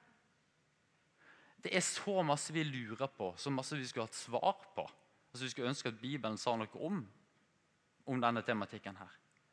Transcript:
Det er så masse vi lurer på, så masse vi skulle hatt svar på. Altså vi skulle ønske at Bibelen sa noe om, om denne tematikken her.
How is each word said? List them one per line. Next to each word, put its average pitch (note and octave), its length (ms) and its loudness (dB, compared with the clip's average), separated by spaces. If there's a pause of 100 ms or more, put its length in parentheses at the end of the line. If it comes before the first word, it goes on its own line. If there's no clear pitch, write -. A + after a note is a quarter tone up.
(1700)
Det - 80 -2
er F3+ 80 8
så F#3+ 400 2
masse D3+ 320 2
vi D#3+ 80 4
lurer B2+ 480 -2
på, F#2 260 -2
så - 140 -2
masse C3+ 260 0
vi B2+ 100 -2
skulle A2+ 200 -2
hatt - 120 -10
svar B2 420 2 (160)
på. - 80 -2 (480)
Altså B2+ 120 -6
vi B2 60 -2
skulle C3 220 0
ønske C3 180 -2
at A2 100 -8
Bibelen A#2 380 -2
sa A#2+ 180 2
noe G#2+ 300 -4
om, F#3 140 0 (1080)
om B2+ 140 2
denne A#2 240 4
tematikken G2+ 500 0
her. F#2+ 200 -16 (360)